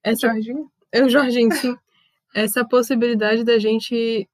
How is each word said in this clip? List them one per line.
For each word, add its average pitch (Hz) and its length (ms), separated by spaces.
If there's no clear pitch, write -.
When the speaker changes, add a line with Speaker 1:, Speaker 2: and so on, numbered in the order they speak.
Speaker 1:
Essa 226 260
Speaker 2:
Jorginho? 226 420
Speaker 1:
É 240 100
o 262 60
Jorginho, 240 460
sim. 247 200
<laughs> - 300
Essa 214 280
possibilidade 233 800
da 233 160
gente 220 760